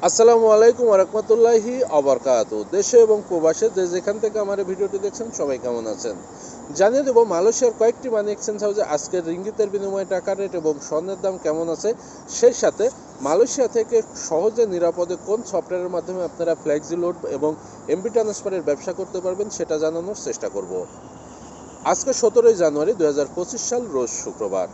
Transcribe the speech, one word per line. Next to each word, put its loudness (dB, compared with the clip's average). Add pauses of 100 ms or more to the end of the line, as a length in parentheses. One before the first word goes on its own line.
আসসালামু 6
আলাইকুম 6
ওয়া 6
রাহমাতুল্লাহি 2
ওয়া 2
বারাকাতুহু। 2 (140)
দেশে 2 (100)
এবং 4 (100)
প্রবাসে 2 (100)
যে 0 (100)
যেখান -2
থেকে -2
আমার -4
এই -4
ভিডিওটি -4
দেখছেন, -6 (100)
সবাই -2
কেমন -4 (100)
আছেন? -8 (640)
জানিয়ে 4
দেব, 4 (140)
মালয়েশিয়ার 2
কয়েকটি 0
মানি -2
এক্সচেঞ্জ -6
হাউসে 0 (100)
আজকের -2
রিঙ্গিতের -4
বিনিময়ে -4
টাকা -4
রেট -6
এবং 0 (140)
স্বর্ণের -4
দাম -2 (100)
কেমন -2
আছে, -4 (480)
সেই 6
সাথে 0 (420)
মালয়েশিয়া 2
থেকে 0 (320)
সহজে 0 (100)
নিরাপদে -2 (100)
কোন -2 (120)
সফটওয়্যারের -4
মাধ্যমে -6
আপনারা -2 (100)
ফ্লেক্সি -2
লোড -2 (200)
এবং 0 (420)
এমবি -4
ট্রান্সফারের -2
ব্যবসা -2
করতে -8
পারবেন, -4
সেটা -4
জানানোর -4
চেষ্টা -6
করব। -8 (1200)
আজকে -2 (100)
সতেরোই 6
জানুয়ারি 2
দুই 4
হাজার 0
পঁচিশ -6
সাল, -2 (120)
রোজ 0 (120)
শুক্রবার -4